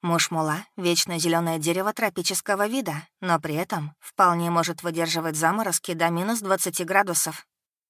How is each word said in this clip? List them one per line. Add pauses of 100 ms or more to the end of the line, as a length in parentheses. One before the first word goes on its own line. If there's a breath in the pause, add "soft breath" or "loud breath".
Мушмула — (120)
вечно
зеленое
дерево
тропического
вида, (140)
но
при
этом
вполне
может
выдерживать
заморозки
до
минус
двадцати
градусов. (420)